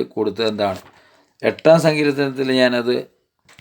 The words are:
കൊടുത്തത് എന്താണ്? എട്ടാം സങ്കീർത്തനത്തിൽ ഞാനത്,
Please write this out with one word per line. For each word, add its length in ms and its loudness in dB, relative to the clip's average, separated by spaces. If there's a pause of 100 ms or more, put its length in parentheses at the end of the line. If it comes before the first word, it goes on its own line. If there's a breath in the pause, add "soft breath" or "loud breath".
കൊടുത്തത് 440 -4
എന്താണ്? 340 -4 (600 soft breath)
എട്ടാം 400 4
സങ്കീർത്തനത്തിൽ 680 -2
ഞാനത്, 440 0 (640)